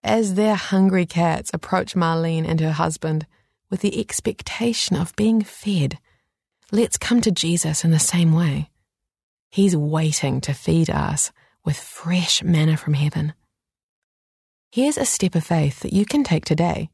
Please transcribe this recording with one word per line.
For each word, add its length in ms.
As 300
their 220
hungry 500
cats 480
approach 420
Marlene 540
and 120
her 120
husband 540
with 140
the 180
expectation 960
of 180
being 280
fed, 560
let's 260
come 240
to 100
Jesus 540
in 60
the 80
same 340
way. 380
He's 220
waiting 640
to 140
feed 340
us 420
with 140
fresh 680
manna 360
from 160
heaven. 400
Here's 260
a 80
step 300
of 100
faith 360
that 120
you 140
can 180
take 220
today. 480